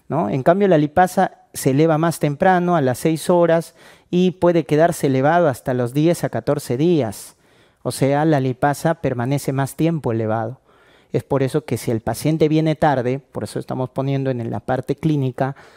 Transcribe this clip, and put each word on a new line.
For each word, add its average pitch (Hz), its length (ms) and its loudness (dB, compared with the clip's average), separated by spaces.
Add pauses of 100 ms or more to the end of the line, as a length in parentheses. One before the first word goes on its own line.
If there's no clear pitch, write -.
(100)
¿no? 135 180 -2
En 135 140 -2
cambio, 196 260 4
la 175 80 6
lipasa 180 600 0 (160)
se - 160 0
eleva 156 260 2
más 160 220 -2
temprano, 175 580 2
a 151 60 2
las 127 160 0
seis 160 320 -2
horas, 170 440 2 (360)
y 180 220 2
puede 170 340 2
quedarse 156 400 2
elevado 147 420 2
hasta 131 240 -4
los 123 220 -2
diez 160 280 2
a 135 60 -4
catorce 127 480 -4
días. 143 600 -2 (460)
O 123 100 -4
sea, 143 340 0
la 151 140 2
lipasa 143 540 0
permanece 135 580 -4
más 135 240 -4
tiempo 156 360 -2
elevado. 113 480 -4 (520)
Es 135 100 -2
por 135 220 -2
eso 143 200 -2
que 120 120 -4
si - 160 -4
el 110 80 -2
paciente 151 480 0
viene 156 260 2
tarde, 131 460 0
por 113 240 -10
eso 131 160 -8
estamos 127 280 -6
poniendo 135 420 -4
en 117 200 -6
la 117 80 -6
parte 127 380 -4
clínica 135 580 -2 (220)